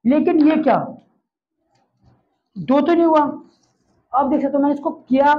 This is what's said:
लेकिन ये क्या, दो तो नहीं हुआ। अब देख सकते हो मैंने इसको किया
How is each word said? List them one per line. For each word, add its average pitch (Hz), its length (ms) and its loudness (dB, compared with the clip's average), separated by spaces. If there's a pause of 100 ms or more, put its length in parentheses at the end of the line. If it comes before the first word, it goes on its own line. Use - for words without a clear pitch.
लेकिन 311 420 2
ये 311 100 2
क्या, 220 200 0 (1800)
दो 254 240 0
तो 339 120 0
नहीं 339 120 2
हुआ। 311 160 2 (920)
अब 262 160 0
देख 262 120 -2
सकते 277 160 -4
हो 277 60 0
मैंने 285 120 0
इसको 311 140 -8
किया 285 500 0